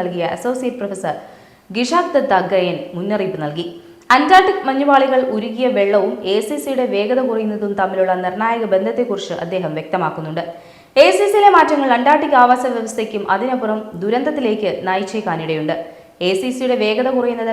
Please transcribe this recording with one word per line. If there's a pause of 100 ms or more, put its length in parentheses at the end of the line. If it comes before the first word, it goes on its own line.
നൽകിയ (120)
അസോസിയേറ്റ്
പ്രൊഫസർ (640)
ഗിഷാക്
ദത്ത
ഗയൻ (200)
മുന്നറിയിപ്പ്
നൽകി. (500)
അന്റാർട്ടിക്
മഞ്ഞുപാളികൾ (140)
ഉരുകിയ (100)
വെള്ളവും (200)
എ (100)
സി
സിയുടെ (100)
വേഗത
കുറയുന്നതും
തമ്മിലുള്ള (100)
നിർണായക (100)
ബന്ധത്തെക്കുറിച്ച് (100)
അദ്ദേഹം
വ്യക്തമാക്കുന്നുണ്ട്. (640)
എ (100)
സി
സിയിലെ
മാറ്റങ്ങൾ
അന്റാർട്ടിക്
ആവാസ (100)
വ്യവസ്ഥയ്ക്കും (100)
അതിനപ്പുറം (220)
ദുരന്തത്തിലേക്ക് (160)
നയിച്ചേക്കാനിടയുണ്ട്. (540)
എ (100)
സി
സിയുടെ
വേഗത
കുറയുന്നത്